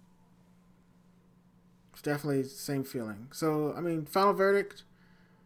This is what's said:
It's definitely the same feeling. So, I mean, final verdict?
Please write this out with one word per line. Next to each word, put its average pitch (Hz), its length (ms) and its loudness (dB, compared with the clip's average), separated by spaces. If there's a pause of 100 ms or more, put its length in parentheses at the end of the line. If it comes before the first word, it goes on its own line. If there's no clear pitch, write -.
(1900)
It's - 100 -20
definitely 143 400 0
the 135 60 -8
same 139 360 -4
feeling. 113 480 -8
So, 151 440 0
I - 40 -6
mean, 165 260 -2
final 196 260 4
verdict? 196 520 2 (600)